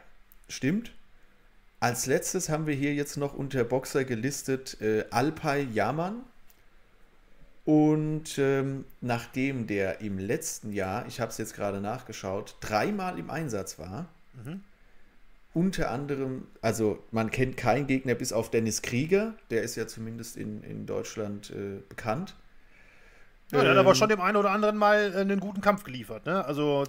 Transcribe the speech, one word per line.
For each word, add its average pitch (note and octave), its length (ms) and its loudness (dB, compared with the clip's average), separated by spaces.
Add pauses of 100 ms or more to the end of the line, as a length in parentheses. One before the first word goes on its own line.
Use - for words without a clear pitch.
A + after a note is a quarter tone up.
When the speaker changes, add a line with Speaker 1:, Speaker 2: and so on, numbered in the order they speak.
(500)
Speaker 1:
stimmt. F3 420 -2 (880)
Als A#2 260 0
letztes E3+ 440 0
haben D#3 180 -2
wir D3 80 0
hier C#3+ 180 0
jetzt C#3+ 240 -4
noch C#3+ 160 -2
unter C3+ 300 -2
Boxer C3 420 0
gelistet, C3 760 -4
äh, G#2+ 280 2
Alpay C#3+ 540 0
Yaman. C#3 580 0 (1400)
Und, D3+ 720 4
ähm, C3+ 480 2 (160)
nachdem B2 640 -2
der G2 340 0
im G2+ 180 -4
letzten G#2 540 -4
Jahr, G2 340 -2
ich - 120 -10
hab's A2 200 -4
jetzt - 160 -8
gerade G2 260 -2
nachgeschaut, G#2 800 -6
dreimal F3+ 600 0
im - 100 -8
Einsatz A#2+ 480 -4
war, A2+ 300 -8 (360)
Speaker 2:
Mhm. F3 180 -10 (920)
Speaker 1:
unter F3 380 2
anderem, C3+ 560 -4 (140)
also A2 500 2
man A2 180 0
kennt B2 280 0
keinen B2 280 2
Gegner C3 300 2
bis - 180 -4
auf A2+ 160 0
Dennis A2+ 320 0
Krieger, F#3+ 540 0 (160)
der A2+ 100 2
ist A2+ 140 -4
ja A2+ 100 -4
zumindest A2+ 520 -12
in, G#2+ 260 -8
in G#2+ 240 -10
Deutschland, G#2 640 -6
äh, G2 360 -8
bekannt. B2+ 480 -6 (1160)
Speaker 2:
Ja, C#3+ 100 4
der D#3 100 8
hat F#3 60 6
aber F#3+ 120 10
Speaker 1:
Ähm, F#3 60 10
Speaker 2:
schon G#3+ 140 6
dem G#3+ 120 2
einen G3+ 160 4
oder G3+ 120 4
anderen G#3+ 280 2
mal, G#3 360 6
äh, F#3+ 60 0
einen G3 200 2
guten G3 220 -4
Kampf G3+ 220 4
geliefert, A#2 420 -10
ne? F3+ 200 0
Also C#3+ 440 2